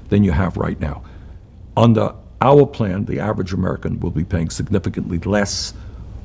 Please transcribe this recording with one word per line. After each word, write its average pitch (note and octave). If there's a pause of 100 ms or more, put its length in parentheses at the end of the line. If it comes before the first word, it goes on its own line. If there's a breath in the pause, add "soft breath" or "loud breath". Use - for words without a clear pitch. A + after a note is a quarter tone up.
than G#2
you F#2+
have E2+
right -
now. D2+ (720 soft breath)
Under A2 (260)
our C#3
plan, G2
the -
average G2+
American F2+
will E2+
be D#2
paying E2
significantly F2+
less G2+ (500 loud breath)